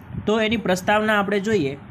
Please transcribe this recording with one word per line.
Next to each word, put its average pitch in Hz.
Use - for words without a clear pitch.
તો 220
એની 220
પ્રસ્તાવના 208
આપણે 202
જોઈએ 180